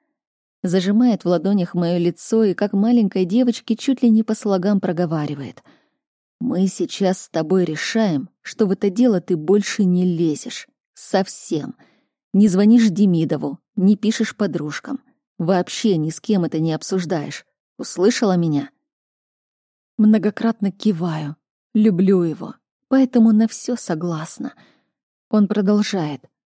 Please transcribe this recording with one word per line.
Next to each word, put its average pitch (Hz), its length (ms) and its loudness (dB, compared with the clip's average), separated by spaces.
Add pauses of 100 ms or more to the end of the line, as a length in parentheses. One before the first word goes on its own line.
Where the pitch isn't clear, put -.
(600)
Зажимает 196 600 2
в 175 40 -2
ладонях 175 480 0
моё 175 240 0
лицо 175 440 0
и, 190 120 2
как 202 180 -4
маленькой 202 520 2
девочке, 226 500 0
чуть - 260 -2
ли 240 80 4
не 220 140 4
по 220 120 -4
слогам 196 440 0
проговаривает. 151 840 -4 (760)
"Мы 180 280 0
сейчас 185 540 -2
с - 80 -12
тобой 170 360 0
решаем, 160 640 -2 (120)
что - 240 -2
в 180 60 0
это 202 180 0
дело 202 320 2
ты 175 160 -2
больше 196 480 0
не 180 200 2
лезешь. 165 640 -4 (260)
Совсем. - 840 -4 (580)
Не 208 140 4
звонишь 214 420 4
Демидову, 160 680 0 (160)
не 190 200 4
пишешь 214 400 -2
подружкам. 160 640 -6 (360)
Вообще 180 600 0
ни 156 120 -2
с - 100 -10
кем 196 260 0
это 160 140 -4
не 160 140 0
обсуждаешь. 160 720 -6 (320)
Услышала 190 600 0
меня?" 156 320 0 (1300)
Многократно 214 760 2
киваю. 160 640 -4 (380)
Люблю 196 500 4
его, - 320 -6 (320)
поэтому 247 460 4
на 220 140 4
всё - 280 -6
согласна. 165 800 -8 (760)
Он 208 180 2
продолжает. 196 800 -2 (240)